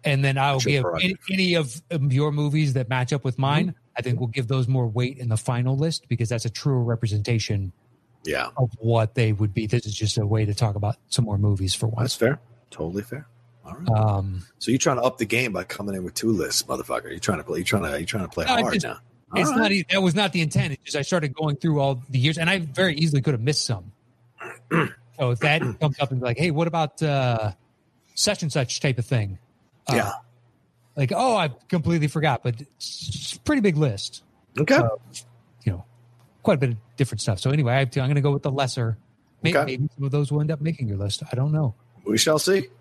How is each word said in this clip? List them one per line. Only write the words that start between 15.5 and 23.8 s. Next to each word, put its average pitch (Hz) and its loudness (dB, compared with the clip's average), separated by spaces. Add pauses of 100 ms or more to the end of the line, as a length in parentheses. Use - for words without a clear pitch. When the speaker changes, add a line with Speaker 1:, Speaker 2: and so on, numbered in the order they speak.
Speaker 2:
by 92 -4
coming 101 -8
in 92 -4
with 85 -8
two 113 0
lists, 90 0
motherfucker. 64 -6
You're 69 -10
trying 90 0
to 73 -10
play, 80 -6
you're 90 -4
trying 95 0
to, 73 -4
you're 82 -4
trying 98 -4
to - -8
play - -4
Speaker 1:
no, 254 0
it's 233 2
Speaker 2:
hard - -2
Speaker 1:
just, 180 0
Speaker 2:
now. - -8 (380)
Speaker 1:
it's - 2
Speaker 2:
All 262 0
Speaker 1:
not 226 4
Speaker 2:
right. 202 2
Speaker 1:
e-, 185 0
that 190 2
was 175 4
not 202 2
the 180 0
intent. 147 0
It's - -8
just - -8
I 143 0
started 156 0
going 151 -2
through 156 0
all 139 0
the 127 0
years, 151 2
and 165 0
I 196 2
very 165 0
easily 147 2
could 147 2
have 110 -2
missed 139 0
some. 95 -6 (800)